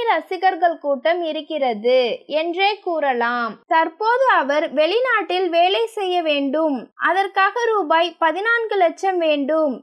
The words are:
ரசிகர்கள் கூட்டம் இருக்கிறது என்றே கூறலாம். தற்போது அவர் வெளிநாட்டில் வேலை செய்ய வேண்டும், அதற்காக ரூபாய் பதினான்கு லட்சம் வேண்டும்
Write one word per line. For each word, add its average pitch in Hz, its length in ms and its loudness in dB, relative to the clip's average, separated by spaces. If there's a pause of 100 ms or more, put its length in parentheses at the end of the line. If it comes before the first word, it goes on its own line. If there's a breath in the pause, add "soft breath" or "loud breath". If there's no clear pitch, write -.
ரசிகர்கள் 349 760 0
கூட்டம் 311 360 0 (100)
இருக்கிறது 262 680 0 (420)
என்றே 349 280 0 (160)
கூறலாம். 240 680 -2 (200)
தற்போது 427 520 0 (160)
அவர் 294 240 0 (140)
வெளிநாட்டில் 381 680 0 (100)
வேலை 392 260 2 (140)
செய்ய 370 180 -2 (140)
வேண்டும், 285 500 0 (300)
அதற்காக 392 640 0
ரூபாய் 330 380 2 (140)
பதினான்கு 427 580 0
லட்சம் 359 440 0
வேண்டும் 294 560 0